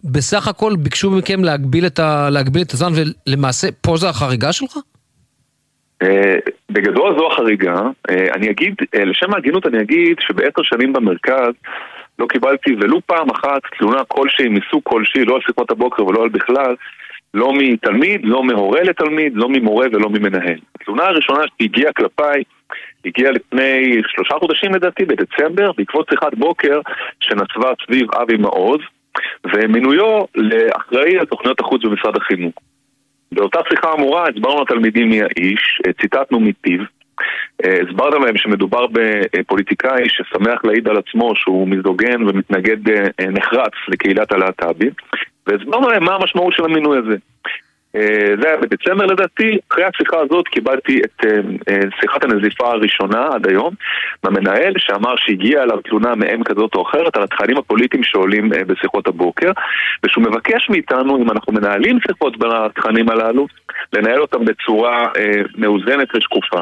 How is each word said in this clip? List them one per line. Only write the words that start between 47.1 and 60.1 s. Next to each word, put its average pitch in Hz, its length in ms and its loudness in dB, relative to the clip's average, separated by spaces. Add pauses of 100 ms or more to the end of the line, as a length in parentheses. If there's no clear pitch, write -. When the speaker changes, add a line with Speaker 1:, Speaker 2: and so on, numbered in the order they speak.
Speaker 2:
אה, 107 440 2
זה 156 80 2
היה 156 80 2
בדצמבר 190 500 0
לדעתי. 196 520 0 (140)
אחרי 175 120 2
השיחה 175 360 -2
הזאת 160 280 0
קיבלתי 131 560 0
את, - 220 -4
אה, 110 40 4 (380)
אה, 98 120 0 (200)
שיחת - 240 0
הנזיפה 113 480 0
הראשונה 107 600 0
עד 107 140 -2
היום 113 260 2 (500)
מהמנהל, 98 540 2
שאמר 104 380 -2
שהגיעה 110 460 0
אליו 113 180 0
תלונה 110 340 0
מאם 110 300 -2
כזאת 107 300 -2
או 92 80 0
אחרת 160 340 0
על 107 60 0
התכנים 104 360 0
הפוליטיים 127 460 0
שעולים, 104 480 0
אה, 95 120 0
בשיחות 95 440 -2
הבוקר, 90 420 0 (540)
ושהוא 117 200 2